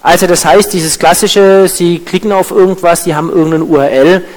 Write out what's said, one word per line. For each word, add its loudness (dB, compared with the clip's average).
Also 2
das 0
heißt, 2
dieses -4
klassische, 2
Sie -2
klicken -6
auf -2
irgendwas, 0
Sie -4
haben -4
irgendeine -2
U 0
R 0
L, 2